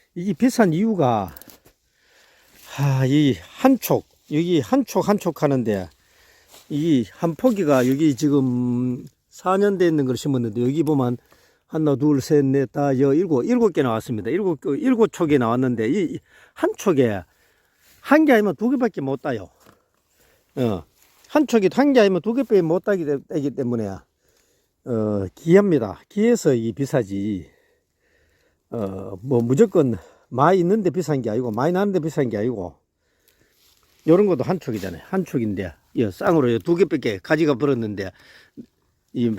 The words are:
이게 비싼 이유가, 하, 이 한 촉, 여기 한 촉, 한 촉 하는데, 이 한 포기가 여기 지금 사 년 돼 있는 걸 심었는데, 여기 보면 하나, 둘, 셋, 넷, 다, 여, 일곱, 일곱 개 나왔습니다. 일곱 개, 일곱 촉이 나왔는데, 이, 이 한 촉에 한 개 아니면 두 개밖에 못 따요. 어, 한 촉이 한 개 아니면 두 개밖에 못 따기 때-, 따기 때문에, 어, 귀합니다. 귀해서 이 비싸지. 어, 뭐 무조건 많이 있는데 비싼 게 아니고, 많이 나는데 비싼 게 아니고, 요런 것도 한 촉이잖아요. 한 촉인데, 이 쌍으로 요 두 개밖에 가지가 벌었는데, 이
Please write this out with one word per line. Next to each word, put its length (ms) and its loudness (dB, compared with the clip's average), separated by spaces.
이게 180 -4
비싼 400 2
이유가, 600 0
하, 340 0
이 340 4
한 400 2
촉, 300 -2
여기 280 0
한 260 0
촉, 240 -2
한 80 2
촉 240 -6
하는데, 480 0
이 420 0
한 220 -4
포기가 520 2
여기 300 2
지금 880 0
사 300 -2
년 180 2
돼 100 2
있는 200 2
걸 100 -2
심었는데, 460 -2
여기 200 0
보면 360 0
하나, 280 0
둘, 280 0
셋, 200 2
넷, 300 0
다, 280 -2
여, 120 4
일곱, 320 0
일곱 300 2
개 80 0
나왔습니다. 480 -4
일곱 320 -2
개, 160 -4
일곱 340 2
촉이 240 2
나왔는데, 540 0
이, 240 -2
이 40 -8
한 200 -2
촉에 480 0
한 240 4
개 80 4
아니면 240 2
두 140 -2
개밖에 320 -2
못 180 -4
따요. 300 -6
어, 280 -2
한 180 0
촉이 240 2
한 220 2
개 80 6
아니면 220 4
두 100 -4
개밖에 300 2
못 200 0
따기 220 -2
때-, 140 -2
따기 220 -4
때문에, 380 -4
어, 1500 -8
귀합니다. 760 2
귀해서 460 2
이 180 -2
비싸지. 800 -4
어, 500 -8
뭐 220 0
무조건 560 2
많이 300 2
있는데 280 0
비싼 320 -4
게 80 -6
아니고, 220 -4
많이 220 -2
나는데 280 -2
비싼 300 -4
게 80 -4
아니고, 360 -6
요런 220 6
것도 160 0
한 140 -2
촉이잖아요. 460 -8
한 220 -4
촉인데, 480 -4
이 180 -2
쌍으로 440 0
요 40 0
두 160 -2
개밖에 440 0
가지가 380 -2
벌었는데, 560 -4
이 260 -2